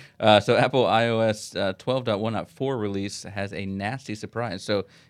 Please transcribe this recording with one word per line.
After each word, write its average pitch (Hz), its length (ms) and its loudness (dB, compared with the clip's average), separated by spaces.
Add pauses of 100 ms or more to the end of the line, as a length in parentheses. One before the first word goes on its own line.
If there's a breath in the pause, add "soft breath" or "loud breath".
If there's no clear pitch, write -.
(220 soft breath)
Uh, 107 180 8
so 120 160 4
Apple 123 320 4
I 113 220 4
O 113 100 0
S, 110 340 0
uh, 95 240 -2
twelve 127 280 -4
dot 104 160 0
one 110 100 -2
dot 90 180 -6
four 135 280 -4
release 101 460 -6
has 98 280 -8
a 95 140 -8
nasty 101 500 -6
surprise. 107 480 -8
So 101 220 -2 (240 soft breath)